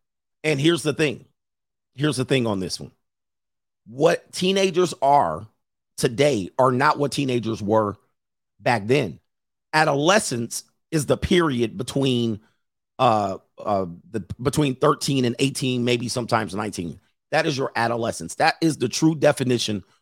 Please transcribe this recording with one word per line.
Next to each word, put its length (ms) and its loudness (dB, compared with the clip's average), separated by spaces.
And 160 0
here's 240 2
the 120 -2
thing. 320 -2
Here's 220 0
the 80 0
thing 220 2
on 120 0
this 220 -6
one. 100 -14
What 460 0
teenagers 720 0
are 440 2
today 600 0
are 140 4
not 260 2
what 140 -2
teenagers 500 -2
were 340 2
back 280 0
then. 340 0
Adolescence 920 2
is 160 0
the 120 2
period 580 0
between, 640 -2
uh, 380 2
uh, 280 0
the, 140 -6
between 320 0
thirteen 520 0
and 120 -2
eighteen, 460 -2
maybe 240 0
sometimes 460 -2
nineteen. 440 -6
That 160 0
is 100 -2
your 200 -4
adolescence. 600 -2
That 240 2
is 180 0
the 100 -2
true 260 2
definition 720 0